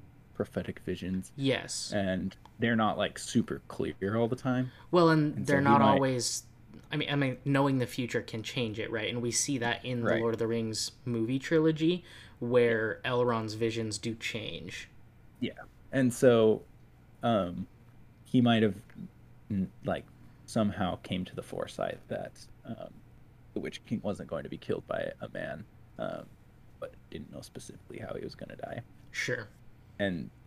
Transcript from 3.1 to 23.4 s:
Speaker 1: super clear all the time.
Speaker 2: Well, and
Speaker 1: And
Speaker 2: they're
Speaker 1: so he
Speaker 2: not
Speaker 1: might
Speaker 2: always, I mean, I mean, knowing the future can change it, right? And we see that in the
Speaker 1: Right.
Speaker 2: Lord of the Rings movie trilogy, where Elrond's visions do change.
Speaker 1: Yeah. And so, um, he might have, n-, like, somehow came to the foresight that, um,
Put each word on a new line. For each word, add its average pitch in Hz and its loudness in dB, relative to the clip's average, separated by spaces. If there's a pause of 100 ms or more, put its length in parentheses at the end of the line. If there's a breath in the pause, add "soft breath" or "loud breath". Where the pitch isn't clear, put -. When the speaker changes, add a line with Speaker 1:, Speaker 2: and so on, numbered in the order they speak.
Speaker 1:
super - 0
clear - -4
all 117 2
the 123 -2
time. 127 -2 (200 loud breath)
Speaker 2:
Well, 170 8
and 151 4
Speaker 1:
And 135 -4
Speaker 2:
they're 139 4
Speaker 1:
so - 4
he 139 2
Speaker 2:
not 143 8
Speaker 1:
might 139 8
Speaker 2:
always, 131 0 (480)
I 151 -4
mean, 151 -2
I 143 0
mean, 135 2
knowing 139 4
the 120 0
future 120 -2
can 110 -8
change 113 -4
it, 110 -6
right? 107 -2
And 120 -4
we 120 -2
see 135 0
that 117 0
in 123 -4
the 107 2
Speaker 1:
Right. 113 2
Speaker 2:
Lord 113 2
of 110 -4
the 113 0
Rings 113 -2 (120)
movie 120 0
trilogy, 160 2 (340 loud breath)
where 117 4
Elrond's 120 0
visions 110 -2
do 113 -4
change. - -8 (540)
Speaker 1:
Yeah. - -2 (400)
And 127 2
so, 113 8 (600)
um, 95 0 (580)
he 127 4
might 117 6
have, 101 4 (760)
n-, 95 0 (140)
like, 82 -2 (400)
somehow 101 0
came 92 -4
to - -10
the - -8
foresight - -6 (100)
that, - -8 (200)
um, - -12 (600)